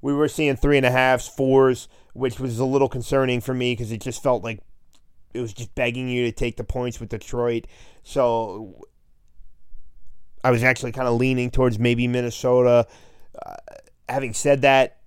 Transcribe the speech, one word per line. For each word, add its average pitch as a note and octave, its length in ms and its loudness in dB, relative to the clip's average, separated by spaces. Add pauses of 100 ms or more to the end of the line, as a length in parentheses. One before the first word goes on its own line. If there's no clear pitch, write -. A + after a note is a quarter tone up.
we C#3 120 -2
were C#3+ 160 2
seeing D3 260 0
three C#3+ 220 4
and C3 80 4
a B2 60 4
halfs, B2+ 360 2
fours, C3 600 4 (240)
which B2 260 -4
was A#2+ 200 -4
a C3 60 0
little C3+ 220 2
concerning B2+ 540 0
for C3 120 -6
me B2 220 -2
'cause A2 160 -8
it A2 80 -6
just - 240 -10
felt B2 180 2
like A2+ 200 -10 (720)
it B2 80 -4
was A2+ 100 -6
just A#2 240 -14
begging B2+ 320 -2
you B2 160 -2
to A#2 80 0
take A#2+ 240 -4
the A#2 80 -8
points B2 380 -6
with G#2+ 80 -12
Detroit. A#2+ 580 -4 (360)
So A2+ 800 -2 (1600)
I C3 60 4
was A#2 120 2
actually B2+ 300 -2
kinda B2+ 180 -2
leaning B2 400 0
towards B2+ 260 2
maybe A#2+ 300 2
Minnesota. B2 800 2 (580)
Uh, G1+ 100 -14 (520)
having B2 260 -4
said C#3+ 280 2
that C3+ 460 4